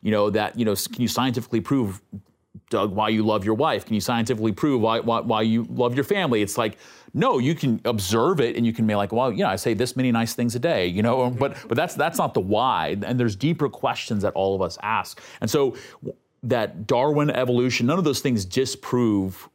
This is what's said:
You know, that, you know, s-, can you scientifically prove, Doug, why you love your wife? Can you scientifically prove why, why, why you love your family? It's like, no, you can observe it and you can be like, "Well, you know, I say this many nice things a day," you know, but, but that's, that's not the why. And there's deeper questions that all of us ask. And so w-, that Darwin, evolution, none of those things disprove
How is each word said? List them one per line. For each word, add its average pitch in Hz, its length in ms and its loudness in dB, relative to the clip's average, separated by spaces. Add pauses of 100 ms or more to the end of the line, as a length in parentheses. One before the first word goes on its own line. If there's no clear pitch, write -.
You 104 80 0
know, 104 180 4
that, 104 280 -2
you 120 60 0
know, 107 100 2
s-, - 140 -4
can - 140 -6
you 117 60 2
scientifically 120 520 -2
prove, 107 420 -2 (680)
Doug, 110 240 0
why 107 160 0
you 110 140 2
love 107 200 0
your 110 120 2
wife? 131 280 0
Can 110 120 -4
you 104 40 2
scientifically 113 520 0
prove 135 280 0
why, 110 200 2
why, 117 220 0
why 110 200 0
you 113 300 2
love 123 240 0
your 139 80 0
family? 147 400 2
It's 98 120 -4
like, 113 220 -2 (380)
no, 214 240 2
you 139 160 2
can 127 280 0
observe 113 560 2
it 120 160 2
and 117 100 0
you 113 80 2
can 117 120 0
be 107 80 2
like, 101 180 0
"Well, 123 200 0
you 98 80 -4
know, 190 100 2
I 95 60 0
say 127 180 0
this 120 220 -2
many 127 160 2
nice 117 240 0
things 120 180 -2
a 123 60 -4
day," 123 260 0
you 90 160 0
know, 123 300 2
but, 131 260 -2 (100)
but - 80 -2
that's, 165 200 -2
that's 151 240 0
not 151 160 0
the 123 40 2
why. 98 640 0
And 123 160 -2
there's 113 160 0
deeper 147 340 0
questions - 520 -4
that 98 120 0
all 98 200 0
of 95 80 0
us 87 220 -4
ask. 104 360 -4 (220)
And - 80 -4
so 139 260 2 (260)
w-, - 140 -12 (280)
that 107 420 -2
Darwin, 143 460 2
evolution, 123 560 2
none 160 100 2
of 185 80 2
those 139 160 0
things 113 240 0
disprove 107 1080 0